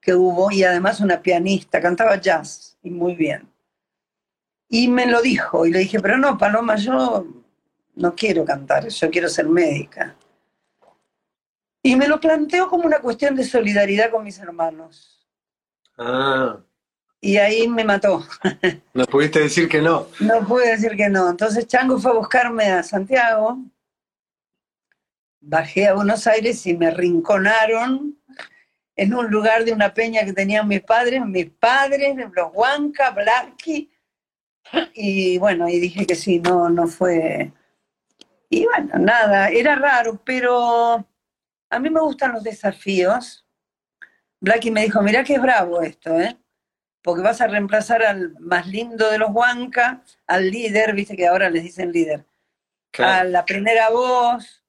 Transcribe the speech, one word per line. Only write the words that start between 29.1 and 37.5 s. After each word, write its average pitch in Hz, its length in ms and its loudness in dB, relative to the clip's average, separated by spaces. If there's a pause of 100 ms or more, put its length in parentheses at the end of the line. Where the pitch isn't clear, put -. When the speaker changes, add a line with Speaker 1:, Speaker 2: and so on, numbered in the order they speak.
Speaker 1:
un 240 160 -2
lugar 220 340 2
de 226 80 0
una 208 200 0
peña 226 320 -2
que 196 80 -6
tenían 202 360 0
mis 196 120 0
padres, 240 460 0
mis 180 240 -4
padres, 277 640 0
los 185 380 -4
Huanca, 277 560 0
Blackie, 254 800 -4 (1040)
y 190 440 -2
bueno, 180 300 0
y 175 120 0
dije 180 260 -4
que 185 80 0
sí, 175 260 -2
no, 175 300 2
no 170 160 2
fue. 160 680 -2 (960)